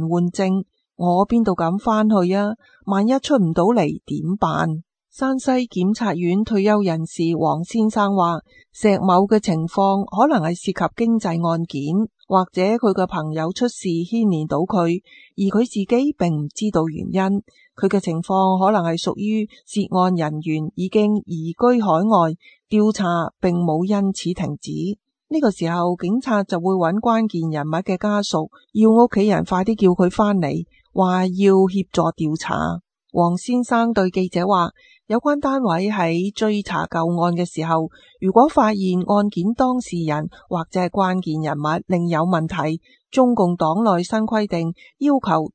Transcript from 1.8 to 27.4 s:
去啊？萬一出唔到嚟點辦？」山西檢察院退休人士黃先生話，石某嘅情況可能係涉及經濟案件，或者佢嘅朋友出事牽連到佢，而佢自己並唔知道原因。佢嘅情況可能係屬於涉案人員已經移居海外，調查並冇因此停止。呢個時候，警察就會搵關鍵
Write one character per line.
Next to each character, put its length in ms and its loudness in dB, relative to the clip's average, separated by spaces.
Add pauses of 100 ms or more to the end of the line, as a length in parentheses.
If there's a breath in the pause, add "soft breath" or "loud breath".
去 260 2
啊？ 180 -2 (340 soft breath)
萬 200 0
一 120 2
出 180 0
唔 160 2
到 120 2
嚟 200 4
點 540 -4
辦？」 440 -2 (280)
山 260 -4
西 140 -4 (160)
檢 260 0
察 220 -2
院 300 0
退 200 0
休 180 4
人 220 -2
士 180 -6 (140)
黃 280 0
先 260 0
生 240 0
話， 240 0 (340 soft breath)
石 280 2
某 260 4
嘅 140 2
情 260 -2
況 380 0
可 240 2
能 120 2
係 140 0
涉 160 -8
及 240 -4 (100)
經 140 2
濟 260 -2
案 200 0
件， 440 -2 (200)
或 240 2
者 100 -2
佢 320 2
嘅 120 0
朋 260 -6
友 200 -4
出 140 -2
事 220 -6
牽 420 0
連 160 0
到 120 -2
佢， 440 0 (320 loud breath)
而 160 -4
佢 140 2
自 80 -6
己 440 0
並 160 0
唔 160 -4
知 220 -4
道 160 0
原 200 -8
因。 360 -2 (320 soft breath)
佢 140 -2
嘅 100 2
情 240 -4
況 420 2
可 60 4
能 140 2
係 160 -2
屬 160 -4
於 320 -2 (180 soft breath)
涉 140 -4 (180)
案 160 2
人 280 -2
員 340 -4
已 120 -4
經 280 2 (100)
移 260 -8
居 300 2
海 80 0
外， 460 2 (320 soft breath)
調 240 2
查 480 -2
並 160 0
冇 280 0
因 280 0
此 200 -6
停 280 -6
止。 100 -14 (600)
呢 100 0
個 100 4
時 180 -4
候， 280 0
警 240 -2
察 240 -2
就 160 -4
會 140 0
搵 260 0
關 260 0
鍵 240 -4